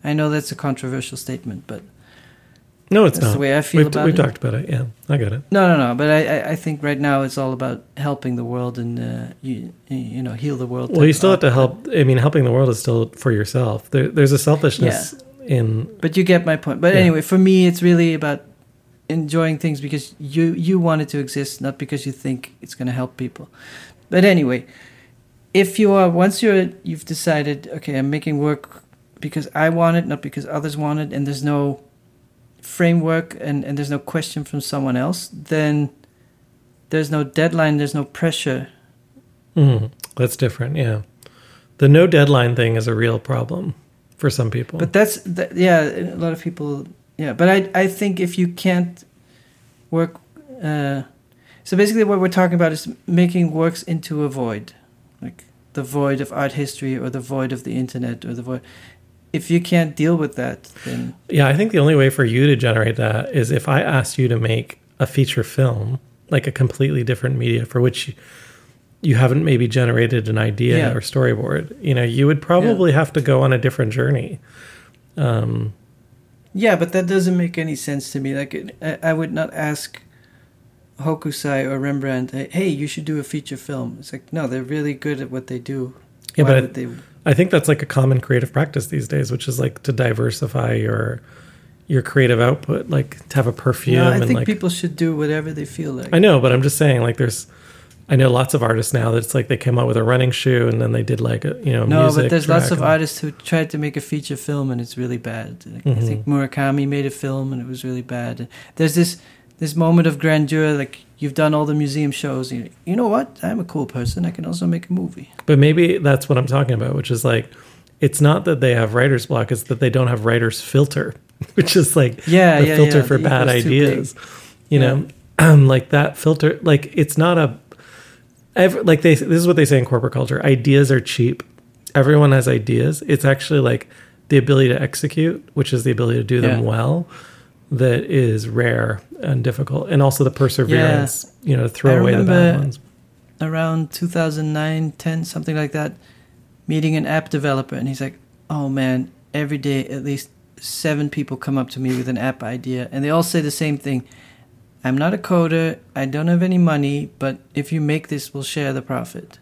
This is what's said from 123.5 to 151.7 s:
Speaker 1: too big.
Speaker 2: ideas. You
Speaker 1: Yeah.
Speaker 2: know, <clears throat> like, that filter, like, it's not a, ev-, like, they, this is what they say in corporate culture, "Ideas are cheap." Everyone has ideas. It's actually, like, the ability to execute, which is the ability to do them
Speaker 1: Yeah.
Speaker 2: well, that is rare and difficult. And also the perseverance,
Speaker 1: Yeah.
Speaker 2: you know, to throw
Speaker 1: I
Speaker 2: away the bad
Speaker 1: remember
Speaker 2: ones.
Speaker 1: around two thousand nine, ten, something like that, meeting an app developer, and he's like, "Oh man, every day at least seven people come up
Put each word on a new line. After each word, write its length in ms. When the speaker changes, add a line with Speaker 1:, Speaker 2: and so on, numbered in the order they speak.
Speaker 1:
too 60
big. 220
Speaker 2:
ideas. 240
You 100
Speaker 1:
Yeah. 240
Speaker 2:
know, 180
<clears throat> 120
like, 220
that 280
filter, 460
like, 340
it's 200
not 200
a, 200
ev-, 300
like, 160
they, 140
this 60
is 80
what 100
they 80
say 120
in 80
corporate 280
culture, 320
"Ideas 460
are 100
cheap." 420
Everyone 360
has 160
ideas. 600
It's 180
actually, 340
like, 280
the 80
ability 320
to 120
execute, 720
which 200
is 100
the 80
ability 280
to 40
do 160
them 220
Speaker 1:
Yeah. 40
Speaker 2:
well, 420
that 340
is 440
rare 520
and 220
difficult. 460
And 120
also 220
the 80
perseverance, 920
Speaker 1:
Yeah. 80
Speaker 2:
you 60
know, 60
to 60
throw 260
Speaker 1:
I 40
Speaker 2:
away 160
the 80
bad 120
Speaker 1:
remember 240
Speaker 2:
ones. 200
Speaker 1:
around 500
two 160
thousand 460
nine, 440
ten, 280
something 300
like 180
that, 200
meeting 280
an 100
app 240
developer, 460
and 120
he's 140
like, 140
"Oh 200
man, 400
every 240
day 300
at 160
least 260
seven 500
people 280
come 200
up 140